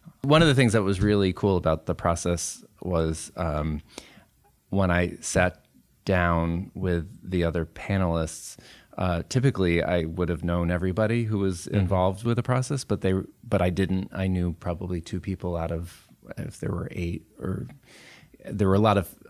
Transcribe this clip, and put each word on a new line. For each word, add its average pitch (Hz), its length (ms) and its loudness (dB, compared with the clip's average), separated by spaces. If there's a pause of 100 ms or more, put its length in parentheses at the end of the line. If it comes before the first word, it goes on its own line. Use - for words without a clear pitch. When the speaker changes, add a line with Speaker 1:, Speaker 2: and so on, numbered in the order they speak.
(280)
Speaker 1:
One 156 140 6
of 170 80 6
the 135 60 4
things 120 180 6
that 110 100 4
was 95 160 0
really 101 320 4
cool 98 240 2
about 82 300 0
the 85 100 -2
process - 680 -2 (160)
was, 80 560 -2
um, 76 440 -2 (880)
when 95 200 2
I 87 320 2
sat - 440 0 (380)
down 87 720 0
with 90 340 -2 (160)
the 90 200 -2
other 85 200 -2
panelists, 85 920 -4 (400)
uh, 90 320 -2
typically 95 540 2
I 85 220 0
would 85 240 -2
have 85 140 -4
known 87 280 0
everybody 104 540 0
who 107 120 -2
was 95 300 -2
Speaker 2:
Mm-hmm. - 100 -2
Speaker 1:
involved 95 460 2
with 117 140 0
the 123 60 -2
process, 127 400 -2
but - 180 -2
they, 95 120 2 (300)
but 95 180 0
I 90 80 4
didn't. 92 420 0
I 95 140 -4
knew 90 280 0
probably 87 460 -6
two 90 200 -8
people 90 360 -4
out 82 160 -4
of, 85 360 -8 (300)
if - 220 -12
there 104 120 -6
were 87 200 -6
eight, 85 360 -6 (120)
or - 280 -6 (800)
there 101 180 0
were 95 60 6
a 98 60 6
lot 107 180 6
of, 92 160 -2 (160)